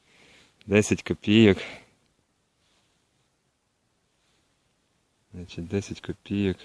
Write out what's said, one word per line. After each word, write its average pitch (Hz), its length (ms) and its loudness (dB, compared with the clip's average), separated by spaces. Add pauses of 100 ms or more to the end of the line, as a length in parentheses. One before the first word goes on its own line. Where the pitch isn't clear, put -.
(680)
десять 101 360 2
копійок. 104 560 4 (3750)
Значить, 87 340 -14
десять 98 320 -6
копійок 98 640 -4